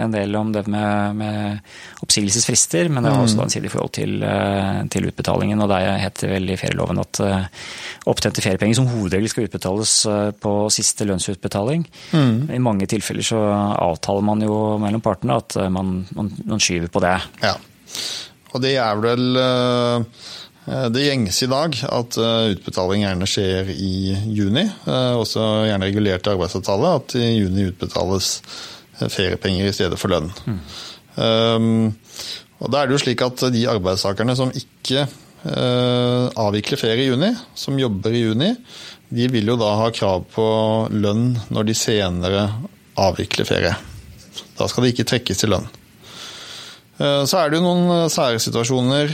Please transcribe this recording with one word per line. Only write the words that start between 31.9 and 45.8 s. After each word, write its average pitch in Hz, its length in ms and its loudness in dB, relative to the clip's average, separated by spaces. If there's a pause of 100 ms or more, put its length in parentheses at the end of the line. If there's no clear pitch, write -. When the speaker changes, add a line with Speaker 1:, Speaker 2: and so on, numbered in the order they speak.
Speaker 2:
og - 120 -4
da 139 120 2
er 135 40 0
det 135 120 2
jo - 60 -4
slik 120 160 0
at 127 160 0 (160)
de 117 140 2
arbeidstakerne 98 680 0
som 127 160 0
ikke, 131 560 -4 (380)
eh, 123 880 2
avvikler 107 440 0
ferie 117 260 2
i 135 100 2
juni, 190 200 2 (180)
som - 240 -4
jobber 110 340 0
i 120 120 2
juni, 131 340 2 (560)
de 120 140 2
vil 117 180 2
jo 117 120 2
da 104 180 2
ha 113 160 2
krav 92 420 0
på 110 560 2
lønn 107 500 2 (120)
når 110 160 0
de 110 60 0
senere 98 760 2 (480)
avvikler 95 480 0
ferie. 92 300 2 (840)
Da 104 100 0
skal 123 160 0
det 123 140 2
ikke 113 80 0
trekkes 120 320 -2
til 107 140 0
lønn. - 160 0 (1300)